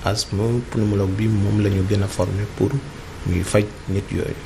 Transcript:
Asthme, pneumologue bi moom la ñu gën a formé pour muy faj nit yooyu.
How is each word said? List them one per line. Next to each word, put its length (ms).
Asthme, 560
pneumologue 480
bi 80
moom 340
la 100
ñu 200
gën 120
a 40
formé 380
pour 140
muy 160
faj 220
nit 240
yooyu. 340